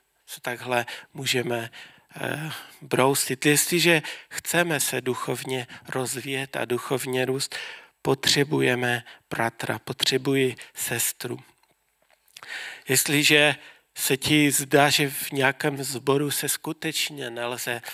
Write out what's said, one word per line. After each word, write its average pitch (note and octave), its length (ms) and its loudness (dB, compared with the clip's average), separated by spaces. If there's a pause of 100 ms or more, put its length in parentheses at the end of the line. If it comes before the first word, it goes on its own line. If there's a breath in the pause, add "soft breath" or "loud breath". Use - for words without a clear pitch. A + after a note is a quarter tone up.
(280)
se - 140 -16
takhle B2 440 -2 (280 loud breath)
můžeme, A#2+ 560 -2 (460 loud breath)
eh, D3 360 -6 (300 loud breath)
brousit. C3 640 2
Jestliže D#3 560 4 (280 loud breath)
chceme E3 500 0
se B2+ 220 -2
duchovně B2+ 680 -4 (200 loud breath)
rozvíjet C3 680 -4
a B2 100 -2
duchovně B2+ 600 -2
růst, C3 300 -4 (460 loud breath)
potřebujeme C3 1000 2 (260 loud breath)
bratra, A#2 500 -2
potřebuji C3 760 0 (180 loud breath)
sestru. - 640 -4 (1500 loud breath)
Jestliže D3 680 6 (400 loud breath)
se - 220 0
ti D3 340 4
zdá, C#3+ 380 4
že C#3 200 2
v - 220 -8
nějakém C#3 520 0
sboru C3+ 480 0
se - 180 -4
skutečně D3+ 800 -4
nelze A#2+ 520 -6 (120)